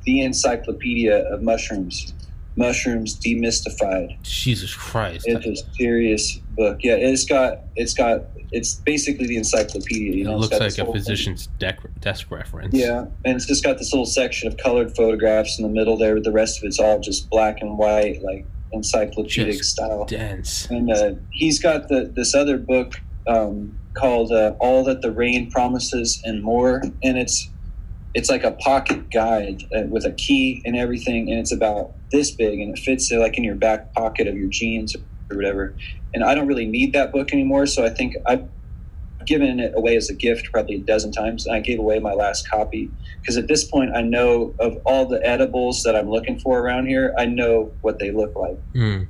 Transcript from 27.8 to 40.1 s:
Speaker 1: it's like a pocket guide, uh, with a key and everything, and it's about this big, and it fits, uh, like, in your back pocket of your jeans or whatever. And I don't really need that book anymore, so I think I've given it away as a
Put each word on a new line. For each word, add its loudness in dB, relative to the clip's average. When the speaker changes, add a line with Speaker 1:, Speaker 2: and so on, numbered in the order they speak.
Speaker 1:
it's -2
like 2
a 2
pocket 0
guide, 0
uh, 0
with -2
a 0
key 2
and 0
everything, -2
and 0
it's -4
about 0
this 4
big, 0
and -6
it -10
fits, 0
uh, 2
like, 2
in 0
your -2
back 0
pocket 0
of -4
your -2
jeans -2
or -8
whatever. -2
And 0
I 6
don't 0
really 0
need 2
that 2
book 0
anymore, 4
so 2
I 4
think -4
I've 2
given 2
it 0
away 4
as 2
a -6